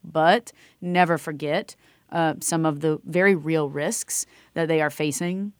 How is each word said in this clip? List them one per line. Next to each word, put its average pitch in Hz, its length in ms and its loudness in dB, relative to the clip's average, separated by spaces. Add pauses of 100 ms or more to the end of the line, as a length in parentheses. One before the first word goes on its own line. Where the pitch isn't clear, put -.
But 170 480 2 (300)
never 175 380 2
forget, 151 560 -6 (360)
uh, 160 280 0
some 165 260 0
of 147 140 0
the 156 260 0
very 185 300 4
real 156 340 -2
risks 147 560 -6 (300)
that 165 120 -2
they 160 140 2
are 151 80 2
facing 175 720 -4